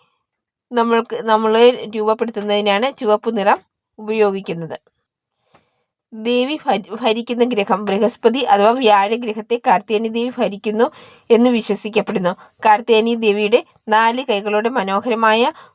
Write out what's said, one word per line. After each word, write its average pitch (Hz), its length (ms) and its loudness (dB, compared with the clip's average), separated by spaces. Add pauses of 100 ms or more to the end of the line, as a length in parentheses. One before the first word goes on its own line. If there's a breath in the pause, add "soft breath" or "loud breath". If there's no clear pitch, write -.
(720)
നമ്മൾക്ക്, 233 500 -2
നമ്മളെ 220 720 2
രൂപപ്പെടുത്തുന്നതിനാണ് 214 1040 -2
ചുവപ്പ് 220 380 0
നിറം 202 220 2 (400)
ഉപയോഗിക്കുന്നത്. 196 800 -2 (1300)
ദേവി 247 440 -2
ഭരി-, 208 380 -4
ഭരിക്കുന്ന 233 500 -2
ഗ്രഹം 208 400 -2
ബൃഹസ്പതി 220 540 0
അഥവാ 202 320 4
വ്യാഴഗ്രഹത്തെ 226 840 0
കാർത്യായനി 226 520 -2
ദേവി 233 220 -4
ഭരിക്കുന്നു 214 560 -2 (440 loud breath)
എന്ന് 233 200 6
വിശ്വസിക്കപ്പെടുന്നു. 208 800 -2 (300 soft breath)
കാർത്യായനി 226 520 2
ദേവിയുടെ 214 500 0 (240 soft breath)
നാല് 226 360 0
കൈകളോടെ 214 440 -2
മനോഹരമായ 220 760 0 (320 loud breath)